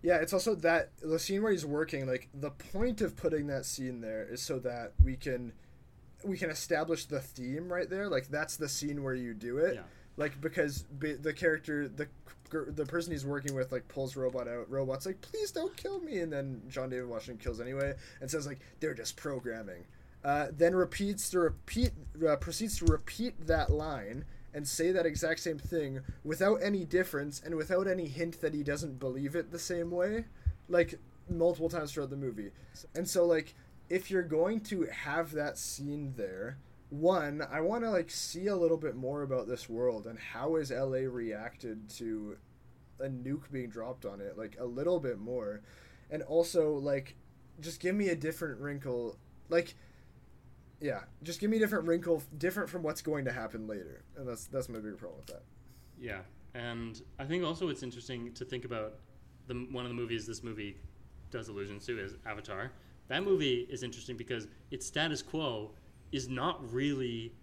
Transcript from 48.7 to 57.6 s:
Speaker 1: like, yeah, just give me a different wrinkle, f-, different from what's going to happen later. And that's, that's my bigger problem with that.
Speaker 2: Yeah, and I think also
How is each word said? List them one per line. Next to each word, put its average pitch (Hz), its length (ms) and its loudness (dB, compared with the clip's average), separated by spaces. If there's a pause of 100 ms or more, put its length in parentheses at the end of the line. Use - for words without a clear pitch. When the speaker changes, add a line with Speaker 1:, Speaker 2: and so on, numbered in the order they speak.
Speaker 1:
like, 170 260 4 (1040)
yeah, 123 200 -2 (220)
just 165 180 -8
give 208 100 2
me 226 80 4
a - 20 6
different 208 260 4
wrinkle, 170 300 4
f-, 143 100 -6 (120)
different 180 300 0
from 175 140 -6
what's 151 200 -2
going 147 220 0
to 123 80 0
happen 113 340 -6
later. 92 360 -8 (140)
And 135 100 -8
that's, 117 200 -8
that's 131 220 -4
my 113 100 -8
bigger 107 180 -8
problem 82 220 -12
with 80 100 -16
that. - 140 -12 (580)
Speaker 2:
Yeah, 107 200 -6 (340)
and 117 460 -6 (180)
I 135 60 -8
think 170 200 0
also 165 240 -2